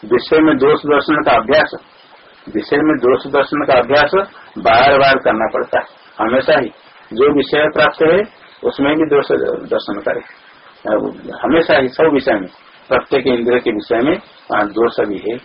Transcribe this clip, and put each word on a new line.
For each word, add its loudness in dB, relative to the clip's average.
विषय 0
में 2
दोष 2
दर्शन -2
का 2
अभ्यास, 0
विषय -2
में 2
दोष 0
दर्शन -2
का 4
अभ्यास 0
बार 4
बार 4
करना -2
पड़ता -4
है -12
हमेशा 0
ही। -4
जो 2
विषय 0
प्राप्त 0
है 0
उसमें 0
भी 0
दोष 2
दर्शन -6
करे, -4
अब -6
हमेशा 2
ही 0
सब 2
विषय 0
में, -4
प्रत्येक 0
इंद्रिय 2
के -2
विषय -2
में 2
वहाँ -2
दोष -2
भी -4
है। -6